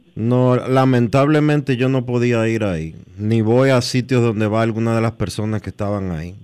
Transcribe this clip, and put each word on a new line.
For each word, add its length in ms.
No, 420
lamentablemente 1200
yo 120
no 180
podía 420
ir 160
ahí, 300
ni 220
voy 300
a 120
sitios 400
donde 240
va 160
alguna 320
de 80
las 100
personas 500
que 80
estaban 420
ahí. 320